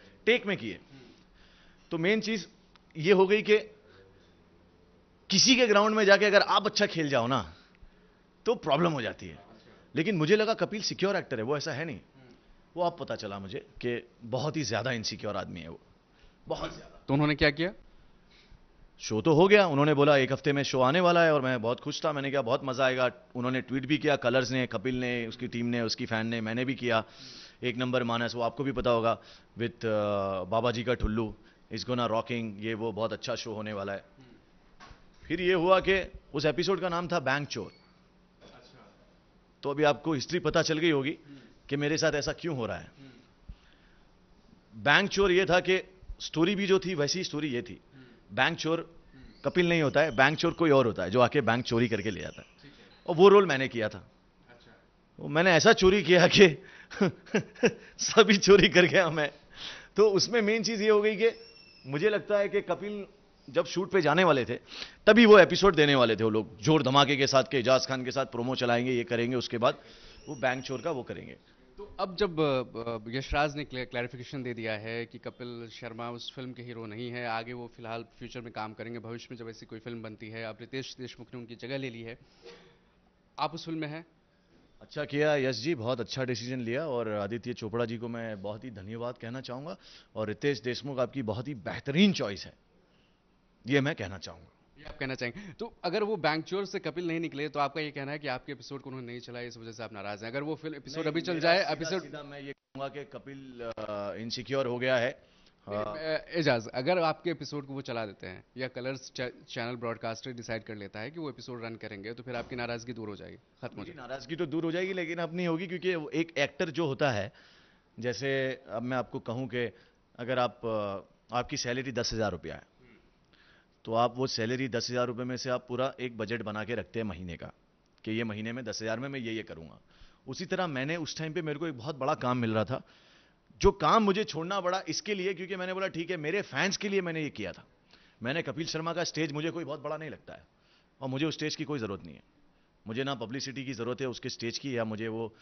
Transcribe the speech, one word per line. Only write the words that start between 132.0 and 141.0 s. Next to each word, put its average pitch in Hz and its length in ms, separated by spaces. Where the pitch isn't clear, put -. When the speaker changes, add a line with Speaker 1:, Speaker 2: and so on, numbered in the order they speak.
Speaker 1:
काम 127 220
मिल 113 160
रहा 107 120
था, 123 160
जो 196 140
काम 185 320
मुझे 202 200
छोड़ना 175 380
पड़ा 180 260
इसके 180 260
लिए 190 200
क्योंकि 185 220
मैंने 185 180
बोला, 190 140
"ठीक 170 240
है, 180 60
मेरे 160 240
फैंस 160 360
के 202 120
लिए 196 120
मैंने 165 220
ये 143 60
किया 95 220
था।" - 160
मैंने 143 180
कपिल 147 240
शर्मा 160 280
का 170 100
स्टेज 156 280
मुझे 151 200
कोई 170 120
बहुत 143 160
बड़ा 147 180
नहीं 156 120
लगता - 240
है - 140